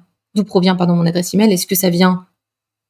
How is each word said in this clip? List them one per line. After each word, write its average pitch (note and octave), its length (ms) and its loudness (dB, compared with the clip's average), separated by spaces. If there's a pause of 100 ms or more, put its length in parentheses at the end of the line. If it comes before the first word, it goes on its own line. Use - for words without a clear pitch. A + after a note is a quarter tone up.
(360)
d'où G3+ 80 -2
provient, F#3 320 0
pardon, F3 180 0
mon E3+ 100 0
adresse F3 300 -4
email. G#3+ 180 2
Est-ce F3+ 140 -2
que - 80 -4
ça F3+ 160 0
vient F#3 360 0 (640)